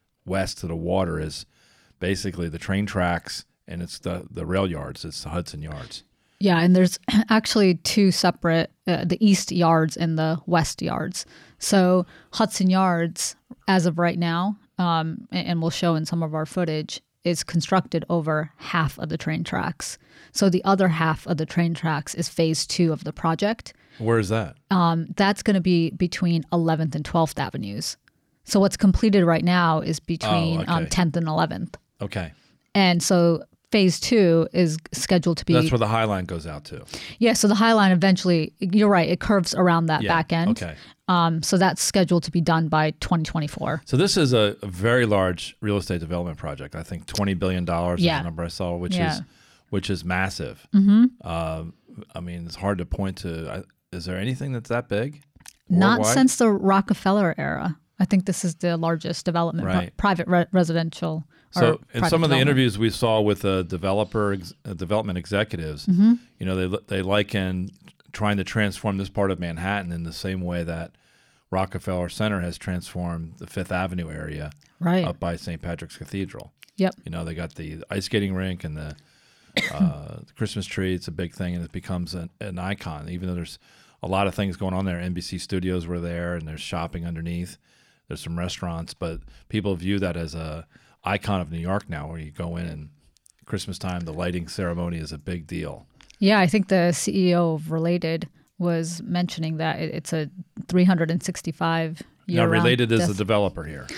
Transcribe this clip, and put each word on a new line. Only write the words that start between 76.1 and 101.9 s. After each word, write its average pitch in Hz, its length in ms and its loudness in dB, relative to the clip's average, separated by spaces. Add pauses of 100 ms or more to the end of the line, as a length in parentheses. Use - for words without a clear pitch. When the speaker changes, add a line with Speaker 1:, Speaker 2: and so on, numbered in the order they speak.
Speaker 2:
Yep. 190 180 0 (100)
Speaker 1:
You - 60 -12
know, 82 140 -6
they 82 100 -8
got 85 200 -10
the 80 360 -12
ice 98 140 -4
skating 101 300 -2
rink 92 300 -4
and 76 120 -8
the, 76 200 -12 (760)
uh, 73 440 -2
<coughs> - 100 -16
the - 100 -20
Christmas 104 300 -6
tree. 92 280 -2
It's 90 140 -6
a 85 40 -8
big 85 220 -8
thing, 87 200 -6
and 85 100 -6
it 82 80 -12
becomes 87 420 -6
an, 87 140 -10 (120)
an 95 180 -10
icon, 85 500 -8
even 90 200 -6
though 90 60 -4
there's 85 240 -8 (440)
a - 60 -6
lot 95 180 2
of 90 80 -2
things 98 220 -2
going 92 180 -4
on 95 100 -2
there. 87 160 -4
N 90 140 -4
B 87 80 -6
C - 160 -8
Studios 90 480 -2
were 87 140 -4
there, 87 340 -4
and 80 120 -8
there's 78 140 -10
shopping 85 460 -6
underneath. 85 500 -6 (520)
There's 73 120 -10
some 85 180 -8
restaurants, 85 560 -6
but 85 260 -8 (280)
people 101 260 -2
view 92 240 -2
that 90 180 -2
as 80 180 -6
a 80 320 -10 (380)
icon 98 360 -2
of 78 100 -6
New 82 80 -6
York 92 300 -4
now, 76 200 -10
where 82 100 -12
you 78 120 -12
go 147 260 -8
in 87 100 -6
and 76 240 -12 (560)
Christmas 98 320 -8
time, 90 240 -6
the 80 100 -8
lighting 87 360 -4
ceremony 87 500 -4
is 78 140 -10
a 76 60 -12
big 82 280 -10
deal. 80 400 -10 (320)
Speaker 2:
Yeah, 202 200 4
I 185 80 4
think 196 220 0
the 175 240 4
C 180 380 0
E 175 40 4
O 170 200 2
of 156 180 -8
Related 165 560 -2 (300)
was 170 440 -2
mentioning 170 560 -4
that 160 220 -2
it, 160 140 -6
it's - 180 -10
a 156 180 -2 (380)
three 180 160 4
hundred 170 260 4
and 170 120 -2
sixty-five 165 800 -4 (280)